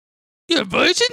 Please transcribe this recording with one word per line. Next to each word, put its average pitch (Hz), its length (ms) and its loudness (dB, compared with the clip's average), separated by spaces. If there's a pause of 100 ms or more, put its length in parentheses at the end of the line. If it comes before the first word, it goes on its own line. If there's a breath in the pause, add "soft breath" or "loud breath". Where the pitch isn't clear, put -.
(460)
You're 320 160 0
a - 20 -6
virgin? 320 480 0